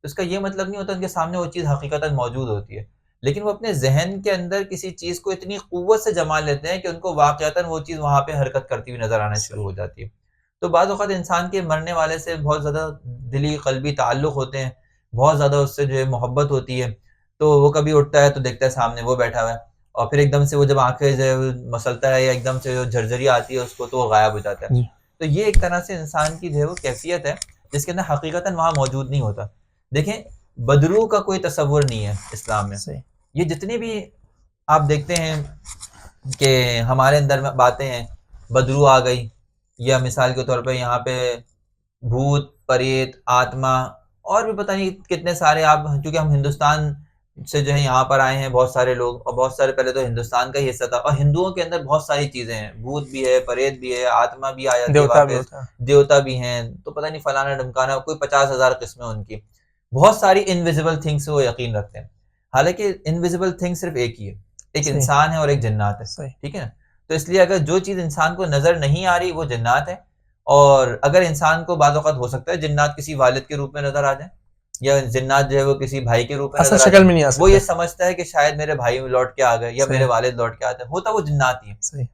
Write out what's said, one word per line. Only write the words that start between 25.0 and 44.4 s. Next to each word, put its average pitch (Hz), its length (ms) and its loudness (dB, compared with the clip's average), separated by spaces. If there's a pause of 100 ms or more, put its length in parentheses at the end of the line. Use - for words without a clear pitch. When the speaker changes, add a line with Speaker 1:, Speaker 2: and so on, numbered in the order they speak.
Speaker 1:
تو 165 60 -6
یہ 160 200 0
ایک 208 160 2
طرح 175 200 -2
سے 180 160 -10
انسان 156 420 -4
کی 175 100 -10
جو 147 100 -4
ہے 147 60 2
وہ 170 100 -4
کیفیت 143 520 -6
ہے 147 80 -4 (380)
جس 143 140 -4
کے 180 40 -8
اندر 175 220 -4
حقیقتاً 170 420 -4
وہاں 165 220 0
موجود 135 340 -2
نہیں 139 100 0
ہوتا۔ 107 220 -4 (520)
دیکھیں، 185 280 -2 (340)
بدرو 147 500 4
کا 214 140 2
کوئی 196 180 -4
تصور 147 500 0
نہیں 110 180 -4
ہے 101 60 -4 (200)
اسلام 104 360 -4
میں۔ 98 80 -10
Speaker 2:
صحیح۔ 139 240 -12 (340)
Speaker 1:
یہ 170 100 0
جتنی 190 320 -6
بھی 220 280 -6 (600)
آپ 151 220 4
دیکھتے 151 260 0
ہیں 160 280 -2 (960)
کہ 127 420 2
ہمارے 131 360 4
اندر 139 240 2
میں 135 100 -4
باتیں 127 400 2
ہیں، 117 160 -8 (440)
بدرو 131 360 4
آ 131 140 8
گئی، 123 280 0 (500)
یا 127 200 2
مثال 127 360 0
کے 127 100 -4
طور 127 140 0
پہ 123 120 -4
یہاں 123 280 -2
پہ 127 360 -4 (680)
بھوت، 139 640 -2
پریت، 131 500 0 (100)
آتما، 127 560 0 (400)
اور 220 220 0